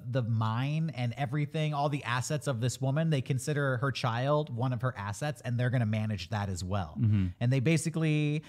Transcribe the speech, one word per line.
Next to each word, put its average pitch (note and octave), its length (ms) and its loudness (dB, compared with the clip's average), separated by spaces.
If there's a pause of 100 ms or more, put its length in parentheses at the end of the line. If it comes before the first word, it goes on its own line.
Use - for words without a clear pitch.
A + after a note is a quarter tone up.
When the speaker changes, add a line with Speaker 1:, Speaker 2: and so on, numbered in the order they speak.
(120)
Speaker 1:
the B2+ 100 2
mine A#2+ 760 0
and A#2+ 180 -2
everything, D3 580 -2
all C#3+ 140 0
the C#3+ 160 -2
assets B2 440 -2
of B2+ 120 0
this B2 220 -2
woman, D3 280 2
they D3 120 2
consider C#3 560 0
her C#3 120 0
child C3+ 640 0
one B2+ 200 0
of A2+ 80 -4
her B2+ 160 0
assets, G2+ 480 -6
and B2 120 0
they're B2 120 2
gonna A#2+ 160 2
manage G#2+ 460 -2
that G2+ 180 -2
as F2 120 -4
well. F2+ 380 -4
Speaker 2:
Mm-hmm. G#2 280 6 (120)
Speaker 1:
And B2 140 2
they C3+ 80 2
basically, D3+ 880 2